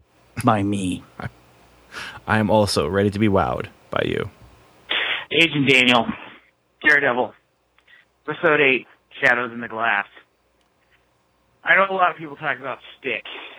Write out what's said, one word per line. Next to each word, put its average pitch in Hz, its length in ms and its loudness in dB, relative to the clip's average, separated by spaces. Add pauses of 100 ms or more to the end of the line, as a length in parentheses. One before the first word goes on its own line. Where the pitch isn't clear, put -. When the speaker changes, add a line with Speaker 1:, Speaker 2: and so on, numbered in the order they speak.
(440)
Speaker 1:
by 110 200 2
me. 95 400 -4 (1200)
Speaker 2:
I 110 120 2
am 104 100 2
also 101 380 2
ready 98 240 2
to 98 80 -4
be 110 80 4
wowed 87 400 0 (240)
by 50 140 -2
you. 50 240 -4 (1040)
Speaker 3:
Agent 143 380 2
Daniel, 123 360 4 (800)
Daredevil, 127 460 2 (920)
episode 151 340 2
eight, 131 240 2 (380)
Shadows 123 300 0
in 120 80 -10
the 117 60 -8
Glass. 110 380 -2 (1600)
I 170 120 2
know 190 140 4
a 190 60 -6
lot 180 160 2
of 160 60 -12
people 156 180 -14
talk 143 240 -6
about 127 200 -10 (200)
Stick, 113 240 -6 (360)